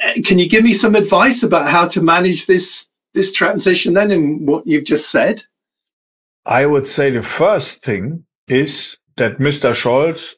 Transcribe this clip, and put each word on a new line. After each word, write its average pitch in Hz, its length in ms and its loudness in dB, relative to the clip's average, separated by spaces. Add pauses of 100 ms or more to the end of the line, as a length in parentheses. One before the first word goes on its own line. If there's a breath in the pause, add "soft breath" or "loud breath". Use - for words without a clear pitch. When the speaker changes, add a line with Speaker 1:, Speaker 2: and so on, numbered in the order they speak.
Speaker 1:
eh, - 220 -2
can 185 160 2
you 180 80 2
give 214 180 4
me 226 100 4
some 208 200 2
advice 214 480 2
about 147 280 0
how 170 180 2
to 170 140 -2
manage 170 420 2
this, - 460 -2 (240)
this 190 180 -2
transition 180 600 0
then 208 160 2
in 156 340 0
what 151 220 -2
you've 151 180 0
just - 260 -2
said? - 340 0 (1000)
Speaker 2:
I 135 220 0
would 143 200 0
say 143 220 -2
the 123 140 -2
first 170 600 -2
thing 123 420 -6 (240)
is 139 500 -2 (180)
that 117 240 -2
Mister 143 300 0
Scholz 135 680 -2